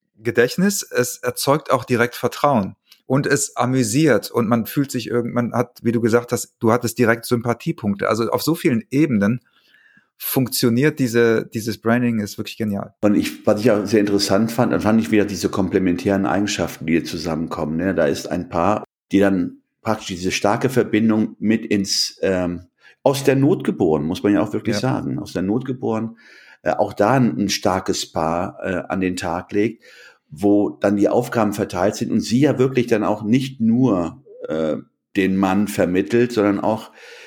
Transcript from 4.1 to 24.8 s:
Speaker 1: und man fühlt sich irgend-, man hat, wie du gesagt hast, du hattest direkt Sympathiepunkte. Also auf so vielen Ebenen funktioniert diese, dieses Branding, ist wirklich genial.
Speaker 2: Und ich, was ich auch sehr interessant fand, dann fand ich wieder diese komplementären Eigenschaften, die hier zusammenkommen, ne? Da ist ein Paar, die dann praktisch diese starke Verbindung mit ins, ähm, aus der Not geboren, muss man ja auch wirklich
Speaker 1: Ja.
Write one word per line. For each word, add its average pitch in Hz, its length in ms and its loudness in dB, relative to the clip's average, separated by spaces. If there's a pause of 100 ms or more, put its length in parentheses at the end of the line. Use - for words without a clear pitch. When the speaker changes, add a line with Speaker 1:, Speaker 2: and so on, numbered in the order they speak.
Speaker 1:
und 120 160 -2
man 113 180 0
fühlt - 240 -4
sich 120 160 -6
irgend-, 117 280 -4
man 120 180 -2
hat, 120 300 -4
wie 113 100 0
du 117 80 0
gesagt 117 320 0
hast, - 260 -6
du 113 140 2
hattest 123 260 -2
direkt 117 280 2
Sympathiepunkte. 113 840 -2
Also 107 220 -2
auf 123 120 -2
so 160 140 0
vielen 120 340 0
Ebenen 123 500 2 (840)
funktioniert 131 760 0
diese, 117 480 2
dieses 110 340 -6
Branding, 117 380 0
ist 104 180 -6
wirklich - 220 -10
genial. 101 420 -4
Speaker 2:
Und 101 140 4
ich, - 320 -2
was 104 140 4
ich 120 100 4
auch 101 160 2
sehr 104 140 4
interessant 101 520 2
fand, 120 200 0
dann 87 80 0
fand 110 200 4
ich 113 100 -2
wieder 104 140 4
diese 98 240 -4
komplementären 95 760 0
Eigenschaften, 92 580 -2
die 80 100 0
hier 80 100 0
zusammenkommen, 80 720 -6
ne? 90 180 -2
Da 80 120 2
ist - 220 -2
ein 87 200 -4
Paar, 95 360 0 (280)
die 98 80 6
dann 95 420 0 (180)
praktisch - 280 -4
diese 90 220 -4
starke 117 380 0
Verbindung 110 720 0
mit 110 260 0
ins, - 560 -2
ähm, 87 460 -2 (360)
aus 135 220 0
der 135 100 4
Not 139 300 2
geboren, 78 400 2
muss 87 180 -4
man 101 120 4
ja 92 80 4
auch 110 100 -4
wirklich 107 240 -2
Speaker 1:
Ja. 104 40 -4